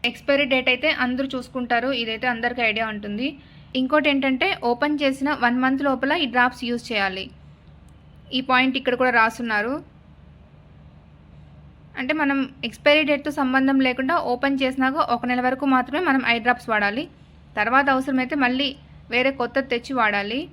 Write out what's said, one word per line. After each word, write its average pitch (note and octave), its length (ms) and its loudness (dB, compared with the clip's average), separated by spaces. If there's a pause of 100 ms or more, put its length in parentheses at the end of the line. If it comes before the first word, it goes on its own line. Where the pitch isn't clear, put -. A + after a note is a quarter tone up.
ఎక్స్పైరీ C#4 420 0
డేట్ C4 240 2
అయితే B3 180 0 (100)
అందరూ B3+ 300 -2
చూసుకుంటారు, B3 640 -4
ఇదైతే A#3 360 -4
అందరికీ A#3+ 340 -2
ఐడియా A3 260 0
ఉంటుంది. G#3 380 -6 (480)
ఇంకోటి C#4+ 340 2
ఏంటంటే C4+ 380 2 (180)
ఓపెన్ C#4 340 0
చేసిన C4+ 360 0
వన్ A#3+ 240 0
మంత్ C4+ 240 2
లోపల C4+ 320 0
ఈ E4 120 0
డ్రాప్స్ B3 380 0
యూజ్ A#3+ 200 -4
చేయాలి. F#3+ 400 -2 (1040)
ఈ C4 120 -2
పాయింట్ C4 340 2
ఇక్కడ C4 180 0
కూడా B3+ 200 2
రాసున్నారు. A#3 600 0 (2250)
అంటే B3+ 200 -4
మనం C#4 240 0 (260)
ఎక్స్పైరీ D4 400 4
డేట్‌తో C#4+ 260 0
సంబంధం C4+ 500 2
లేకుండా C4 340 0 (100)
ఓపెన్ C4 340 0
చేసినాక C4+ 380 0 (140)
ఒక A#3+ 160 0
నెల B3 140 0
వరకు C4 260 0
మాత్రమే C4 360 2
మనం C4+ 240 2
ఐ A#3 120 2
డ్రాప్స్ A#3+ 320 0
వాడాలి. G#3 340 0 (500)
తర్వాత A#3+ 360 2
అవసరమైతే C4 460 0
మళ్ళీ C4 320 0 (420)
వేరే B3+ 220 2
కొత్తది C4+ 360 -4
తెచ్చి A#3+ 260 -4
వాడాలి. G#3+ 460 0 (120)